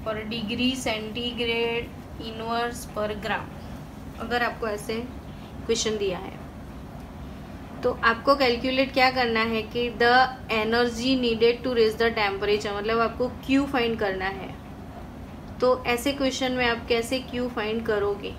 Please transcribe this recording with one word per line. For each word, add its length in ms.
per 220
degree 500
centigrade 1120
inverse 640
per 120
gram, 200
अगर 240
आपको 240
ऐसे 280
क्वेश्चन 320
दिया 200
है 140
तो 80
आपको 320
कैलकुलेट 580
क्या 180
करना 280
है 100
कि 140
the 160
energy 680
needed 420
to 140
raise 240
the 140
temperature, 600
मतलब 220
आपको 280
क्यू 280
फाइंड 260
करना 260
है। 100
तो 260
ऐसे 260
क्वेश्चन 380
में 160
आप 200
कैसे 320
क्यू 260
फाइंड 300
करोगे? 540